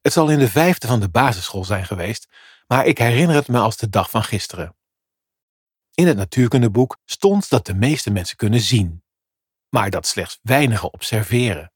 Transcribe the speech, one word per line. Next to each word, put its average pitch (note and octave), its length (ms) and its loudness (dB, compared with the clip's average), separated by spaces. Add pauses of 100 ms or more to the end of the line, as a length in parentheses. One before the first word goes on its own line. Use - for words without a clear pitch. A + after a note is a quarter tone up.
Het D#3+ 120 0
zal D#3 180 4
in D3+ 80 4
de C3 100 4
vijfde E3 380 2
van A#2 140 0
de G2 80 -4
basisschool G2 560 -2
zijn F#2 220 -4
geweest, F2+ 420 -8 (380)
maar B2 200 2
ik - 120 2
herinner C3+ 380 2
het D3 120 0
me B2 100 2
als A2 180 0
de A2+ 120 -6
dag G2 220 -2
van A2 120 -2
gisteren. F2 540 -8 (1160)
In F3 120 4
het D3 100 4
natuurkundeboek A#2+ 880 2
stond G3 460 0
dat B2 160 0
de G2 80 -6
meeste B2 360 0
mensen F#2 260 -4
kunnen A2 240 0
zien, F#2+ 440 -2 (640)
maar G2+ 220 0
dat - 160 -6
slechts - 360 -6
weinigen A#2+ 500 0
observeren. G#2+ 840 -4